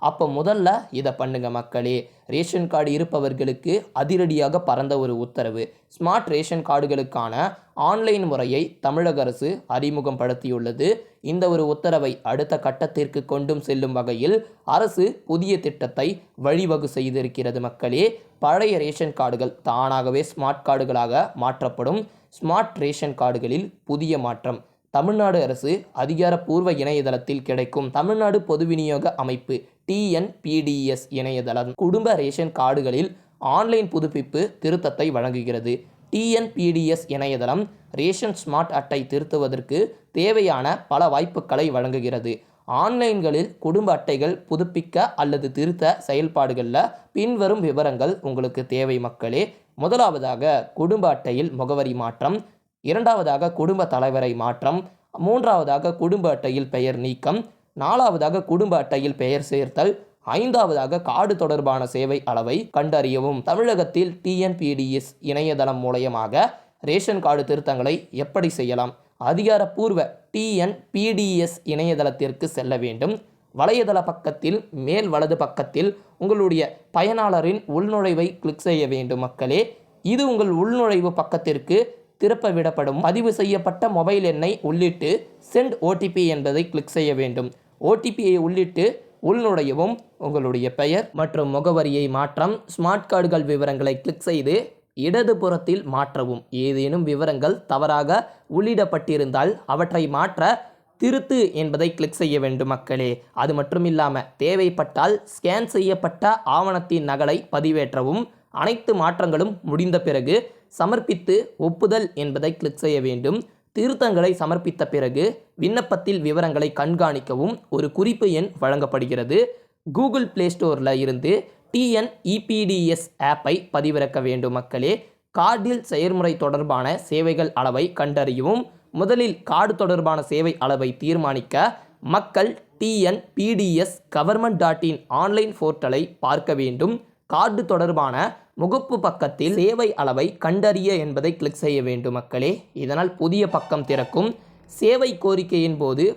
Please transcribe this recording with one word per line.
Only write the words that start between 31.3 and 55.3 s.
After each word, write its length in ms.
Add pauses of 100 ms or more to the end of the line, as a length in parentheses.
குடும்ப 320
ரேஷன் 380
கார்டுகளில் 580 (460)
ஆன்லைன் 320
புதுப்பிப்பு 540 (200)
திருத்தத்தை 480
வழங்குகிறது. 640 (360)
டி 120 (160)
என் 140
பி 140 (100)
டி 100
எஸ் 220
இணையதளம் 540 (280)
ரேஷன் 520
ஸ்மார்ட் 360
அட்டை 220 (120)
திருத்துவதற்கு 640 (400)
தேவையான 480 (220)
பல 200
வாய்ப்புகளை 600
வழங்குகிறது. 600 (500)
ஆன்லைன்களில் 680 (100)
குடும்ப 340
அட்டைகள் 420 (140)
புதுப்பிக்க 720
அல்லது 300
திருத்த 540
செயல்பாடுகள்ல 720 (360)
பின்வரும் 480
விவரங்கள் 520 (160)
உங்களுக்கு 380
தேவை 300 (100)
மக்களே. 360 (400)
முதலாவதாக 720 (220)
குடும்ப 340
அட்டையில் 440
முகவரி 420
மாற்றம், 420 (480)
இரண்டாவதாக 680
குடும்ப 340
தலைவரை 480
மாற்றம், 440 (460)
மூன்றாவதாக 720